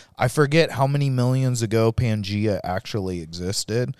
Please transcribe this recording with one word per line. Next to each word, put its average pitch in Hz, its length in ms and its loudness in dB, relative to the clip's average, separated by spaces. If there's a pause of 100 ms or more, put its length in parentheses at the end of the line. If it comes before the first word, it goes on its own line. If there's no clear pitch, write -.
(180)
I - 100 2
forget 151 440 2
how 131 160 0
many 139 240 0
millions 127 500 2
ago 113 300 2
Pangea 107 720 0
actually 92 580 -4
existed. 95 800 -4